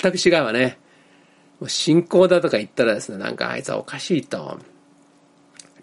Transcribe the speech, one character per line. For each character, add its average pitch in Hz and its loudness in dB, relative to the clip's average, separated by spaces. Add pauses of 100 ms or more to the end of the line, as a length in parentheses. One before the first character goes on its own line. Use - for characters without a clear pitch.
全 190 2
く 185 -2
違 180 2 (100)
う 139 0
わ 110 -2
ね。 127 0 (800)
も 131 -10
う - -8
信 165 2
仰 185 4
だ 180 4
と 165 0
か - 2
言 107 -4
っ - -16
た - 0
ら 110 2
で 107 -4
す - -12
ね、 98 -12
な - -6
ん - -8
か - -4
あ 60 -8
い - -10
つ - -12
は - -4
お - -8
か - -12
し 175 0
い 123 -4
と。 - -10 (1200)